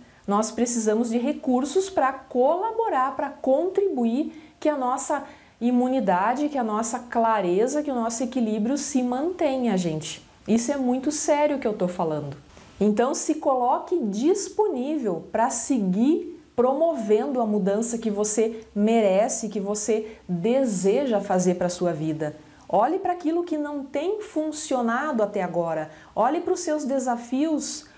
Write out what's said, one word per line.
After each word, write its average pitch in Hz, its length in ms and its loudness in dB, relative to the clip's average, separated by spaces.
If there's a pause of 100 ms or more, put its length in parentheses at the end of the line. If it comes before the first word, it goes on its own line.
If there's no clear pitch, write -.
(280)
Nós 214 240 0
precisamos 233 580 0
de 233 80 0
recursos 277 720 0
pra 269 240 0
colaborar, 311 1040 0
pra 285 140 -4
contribuir 302 1300 0
que 302 100 0
a 294 80 0
nossa 262 460 -2 (360)
imunidade, 247 920 2
que 294 80 -4
a 247 60 0
nossa 226 360 -2
clareza, 226 800 2
que 294 80 -4
o 262 60 -2
nosso 226 260 -2
equilíbrio 233 560 0
se 254 240 -2
mantenha, 262 720 0
gente. 160 480 -4 (240)
Isso 233 240 2
é 285 60 -2
muito 262 340 0
sério 294 460 2
que 277 100 -2
eu 208 60 0
tô 180 140 0
falando. 151 500 -4 (440)
Então 214 320 4
se - 220 -2
coloque 302 600 2
disponível 269 1300 0
pra 226 180 2
seguir 233 920 0 (120)
promovendo 254 840 2
a 226 60 2
mudança 208 520 0
que 226 120 -4
você 214 560 0 (100)
merece, 214 720 2
que 202 120 -6
você 214 580 -2 (100)
deseja 214 920 2
fazer 180 340 2
pra 180 140 0
sua 175 240 -2
vida. 151 420 -4 (320)
Olhe 247 300 2
pra 370 160 -2
aquilo 339 300 -2
que 311 140 -4
não 294 280 -6
tem 370 360 -4
funcionado 269 1000 -2
até 202 220 0
agora. 160 480 -2 (240)
Olhe 277 260 2
pros 349 200 -2
seus 302 220 -2
desafios. 262 1000 -2 (120)